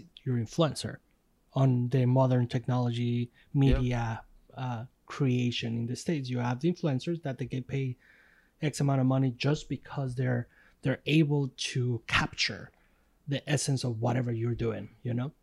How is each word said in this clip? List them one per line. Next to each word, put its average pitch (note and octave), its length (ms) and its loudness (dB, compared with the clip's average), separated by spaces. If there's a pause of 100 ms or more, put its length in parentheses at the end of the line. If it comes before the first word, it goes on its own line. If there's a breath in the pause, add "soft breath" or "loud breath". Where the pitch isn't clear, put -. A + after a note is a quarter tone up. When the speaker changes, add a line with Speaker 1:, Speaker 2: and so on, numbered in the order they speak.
(240)
Speaker 1:
your B2+ 140 0
influencer A#2+ 600 -2 (560)
on B2+ 360 4
the B2+ 160 4
modern B2+ 420 4
technology A#2+ 840 -2 (220 soft breath)
Speaker 2:
Yeah. C#3+ 60 2
Speaker 1:
media, B2 640 2 (340)
uh, B2 280 -6 (240)
creation B2 680 0
in A#2 120 -2
the B2 80 -6
States. C#3 340 -4
You B2 80 -2
have A#2+ 220 -2
the D#3+ 120 0
influencers E3 520 -2
that C3+ 160 -6
they C3 60 -6
get B2 220 -6
paid C3 280 -4 (680 soft breath)
X D3+ 180 -2
amount C#3 220 2
of B2+ 60 4
money C3 280 2
just C#3 320 -2
because C3+ 460 -6
they're, B2 340 -2 (360 soft breath)
they're C3+ 240 0
able C#3+ 500 4
to B2 480 -2
capture - 640 -2 (580)
the C3+ 220 -4
essence C#3 340 0
of A#2 160 -4
whatever B2 320 0
you're A#2 220 -2
doing, G#2+ 360 -4 (120)
you A#2+ 140 -4
know? B2+ 160 -4 (120)